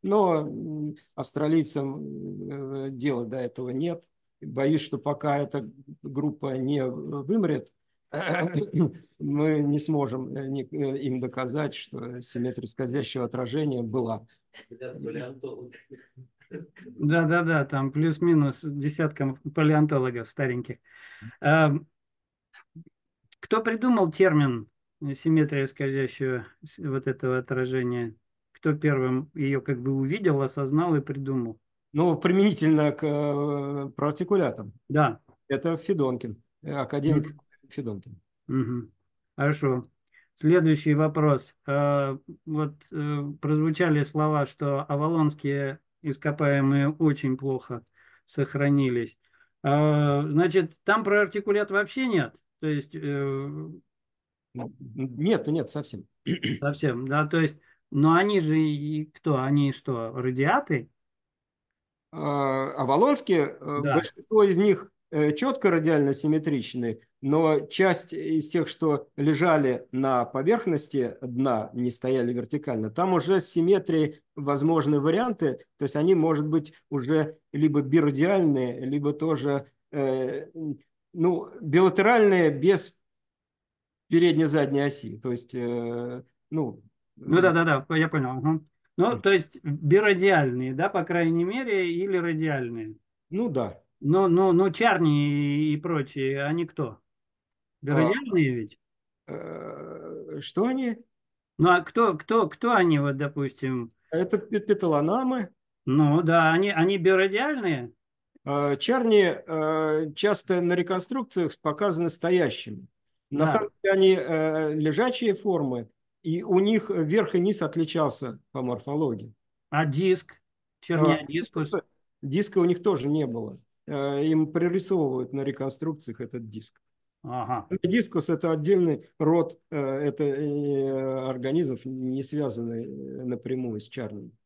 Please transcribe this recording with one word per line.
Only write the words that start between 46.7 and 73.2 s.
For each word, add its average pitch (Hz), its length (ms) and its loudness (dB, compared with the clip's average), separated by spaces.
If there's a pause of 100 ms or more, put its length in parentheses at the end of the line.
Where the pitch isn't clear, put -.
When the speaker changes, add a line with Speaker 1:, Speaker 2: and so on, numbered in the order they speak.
Speaker 3:
очень 147 460 0
плохо 131 480 -6 (420)
сохранились. 139 880 0 (460)
Э, 147 640 2
значит, 165 580 2
там 208 200 2
проартикулят 202 680 0
вообще 208 360 -2
нет? 170 280 0 (260)
То 156 80 -4
есть, 147 260 -4
э, 139 540 -4 (1080)
Speaker 1:
Нет, 131 920 -4
нет, 151 220 -2
совсем. 120 360 -10 (200)
<clears throat> - 340 -4
Speaker 3:
Совсем, 139 480 -2
да, 151 180 0
то 165 140 0
есть 151 180 -2 (360)
но 156 200 6
они 196 260 4
же 156 200 2
и 151 460 -2
кто? 151 340 -2
Они 139 320 2
что, 117 400 -6
радиаты? 131 800 0 (1200)
Speaker 1:
А, 139 640 -2
авалонские, 156 840 2
э, 147 160 -6
Speaker 3:
Да. 143 60 -2
Speaker 1:
большинство 170 600 2
из 190 140 4
них, 196 320 2 (200)
э, 151 220 2
четко 247 380 0
радиально 156 440 2
симметричны, 139 840 -2 (220)
но 151 440 2
часть 190 460 0
из 156 360 -4
тех, 165 200 0
что 160 480 -2
лежали 143 760 2
на 127 320 0
поверхности 147 1000 -2
дна, 123 500 -2
не 123 180 -2
стояли 123 420 -2
вертикально, 120 580 -4
там 180 240 0
уже 175 260 2